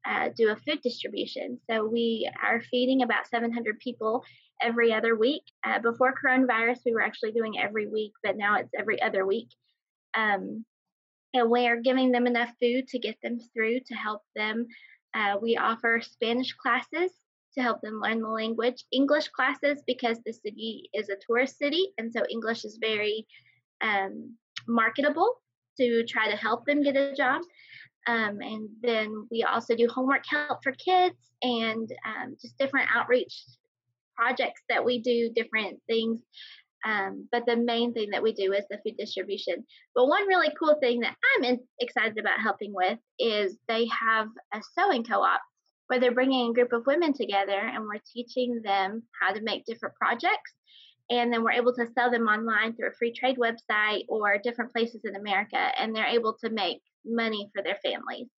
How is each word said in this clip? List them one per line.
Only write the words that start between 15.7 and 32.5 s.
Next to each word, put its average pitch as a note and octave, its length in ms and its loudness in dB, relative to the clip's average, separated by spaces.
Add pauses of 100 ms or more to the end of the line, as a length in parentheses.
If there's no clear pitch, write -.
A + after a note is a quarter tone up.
Spanish A#3+ 520 -2
classes D4 580 -2 (440)
to C4+ 60 -2
help A3+ 200 0
them A3 200 -8
learn A3 200 0
the A3 80 -4
language, A3+ 600 -2
English C#4+ 380 2
classes C#4+ 580 0
because A#3+ 380 -2
the A3+ 80 -8
city G#3+ 600 -10
is G#3 160 -6
a G3 60 -4 (100)
tourist B3 320 0
city, D#4 300 0 (100)
and A3+ 140 -8
so A3+ 180 -4
English A3+ 360 -4
is G#3+ 160 -16
very, G#3+ 440 -2 (560)
um, G#3 540 -4 (320)
marketable C#4+ 680 2 (420)
to A#3 280 4
try A3 240 0
to G#3+ 80 0
help A3 280 -2
them D4 160 4
get C#4 140 2
a C#4 180 2
job. C#4 280 0 (680)
Um, A3 340 0
and G#3+ 280 -10 (120)
then A3 500 -2
we A3+ 120 0
also A3+ 320 0
do A#3 120 4
homework C4 400 0
help D4 360 -2
for C4+ 100 0
kids F4+ 440 2 (240)
and, A3+ 480 -2 (160)
um, A3 360 -8
just - 160 -20